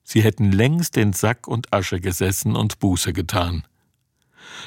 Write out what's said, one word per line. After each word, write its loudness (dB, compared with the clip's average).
sie 2
hätten 2
längst 2
in 2
Sack -2
und -4
Asche 0
gesessen 0
und -2
Buße 0
getan. -2